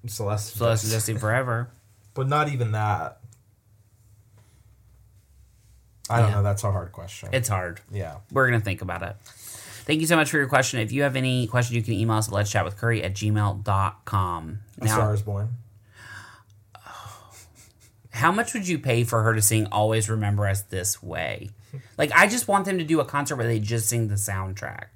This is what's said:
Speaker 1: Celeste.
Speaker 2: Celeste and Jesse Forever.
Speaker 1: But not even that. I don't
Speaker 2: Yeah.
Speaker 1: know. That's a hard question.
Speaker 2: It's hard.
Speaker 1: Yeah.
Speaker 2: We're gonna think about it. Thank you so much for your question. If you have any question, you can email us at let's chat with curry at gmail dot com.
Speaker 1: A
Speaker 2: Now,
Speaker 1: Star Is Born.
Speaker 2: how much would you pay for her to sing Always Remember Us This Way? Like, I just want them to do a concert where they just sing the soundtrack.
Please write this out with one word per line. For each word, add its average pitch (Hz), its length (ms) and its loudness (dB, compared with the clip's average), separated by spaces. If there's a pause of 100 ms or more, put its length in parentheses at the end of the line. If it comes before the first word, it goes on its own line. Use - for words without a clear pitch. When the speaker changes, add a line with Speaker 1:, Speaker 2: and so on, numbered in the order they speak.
Speaker 1:
Celeste. 104 500 -4
Speaker 2:
Celeste 113 280 2
and 107 80 0
Jesse 110 220 0
Forever. 120 560 0 (440)
Speaker 1:
But 135 140 -2
not 151 200 2
even 120 240 0
that. 104 480 0 (3000)
I 117 100 4
don't 107 100 6
Speaker 2:
Yeah. 101 60 0
Speaker 1:
know. 101 60 4
That's 101 220 0
a 104 80 0
hard 90 200 -4
question. - 400 -14
Speaker 2:
It's - 160 0
hard. 90 320 -4 (100)
Speaker 1:
Yeah. 87 260 -8 (140)
Speaker 2:
We're 131 160 4
gonna 120 140 4
think 98 220 -4
about 90 200 -6
it. 101 140 -10 (720)
Thank 156 140 2
you 160 60 0
so 165 100 4
much 156 140 4
for 160 80 2
your 139 100 4
question. 127 320 2
If 107 120 -2
you 139 100 0
have 139 140 2
any 127 300 2
question, 117 300 0
you 113 60 2
can 110 120 -2
email 110 220 2
us 107 120 0
at 98 60 -6
let's 104 160 2
chat 98 140 2
with 95 120 -6
curry 117 260 0
at 95 120 -4
gmail 104 500 0
dot 98 400 0
com. 87 560 -2 (200)
Speaker 1:
A - 60 -8
Speaker 2:
Now, 110 80 2
Speaker 1:
Star 107 200 2
Is 101 80 0
Born. 104 280 -4 (2500)
Speaker 2:
how 127 200 4
much 226 240 0
would 202 140 -2
you 170 100 0
pay 120 260 2
for 113 200 2
her 113 100 4
to 107 80 2
sing 110 300 4
Always 110 360 2
Remember 104 380 0
Us 98 160 0
This - 400 -4
Way? 82 480 -6 (480)
Like, 151 160 0
I 208 140 8
just 233 180 -2
want 196 200 2
them 190 120 -2
to 165 60 -2
do 156 160 2
a 135 40 2
concert 143 320 -4
where 120 100 0
they 117 120 2
just 107 300 -2
sing 117 200 0
the 101 60 -2
soundtrack. 98 800 -6